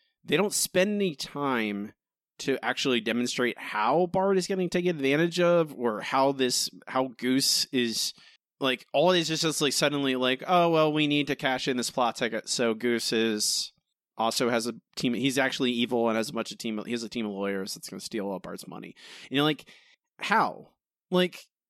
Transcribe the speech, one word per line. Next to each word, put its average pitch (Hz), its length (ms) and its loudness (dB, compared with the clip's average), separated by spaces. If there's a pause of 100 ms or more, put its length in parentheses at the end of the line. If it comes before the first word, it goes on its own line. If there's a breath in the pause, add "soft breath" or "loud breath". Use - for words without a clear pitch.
(240)
they 147 140 2
don't 190 160 0
spend 196 420 2
any 190 200 0
time 110 800 -2 (460)
to - 240 -2
actually 123 380 0
demonstrate 120 560 -2
how 127 540 2
Bart 190 260 2
is 180 100 0
getting 185 220 -2
taken 180 220 0
advantage 160 480 2
of 170 360 4
or 110 260 0
how 135 320 2
this, 127 360 0 (180)
how 131 200 -2 (100)
Goose 127 540 2
is, 120 420 0 (460 soft breath)
like, 131 320 -2
all 156 200 4
it 180 80 4
is 156 80 0
just, 160 160 -2
just, 156 180 0
like, 139 120 2
suddenly, 143 420 0
like, 127 320 0
"Oh, 175 220 4
well, 156 220 4
we 151 140 2
need 147 220 2
to 135 80 -2
cash 131 320 -2
in 131 100 0
this 120 140 -2
plot 120 240 0
ticket, 113 340 -2
so 117 240 2
Goose 117 400 0
is, 110 580 0 (460)
also 113 320 0
has 117 160 0
a 117 80 -4 (220)
team," 123 180 0
he's 123 240 0
actually 131 340 0
evil 120 380 0
and 110 80 0
has 113 120 -2
a - 40 -12
bunch 113 180 -6
of 107 60 -12
team, 107 260 -6
he - 80 -10
has 117 120 -6
a 107 60 -10
team 113 180 -6
of 104 60 -6
lawyers 98 420 -4
that's - 120 -16
gonna 92 120 -12
steal 101 280 -8
all 95 120 -6
Bart's 90 280 -12
money. - 280 -16 (340 loud breath)
And 127 60 -8
you're 143 80 2
like, 151 220 -2 (520 soft breath)
"How?" 185 520 0 (420)
Like, 180 340 0 (240)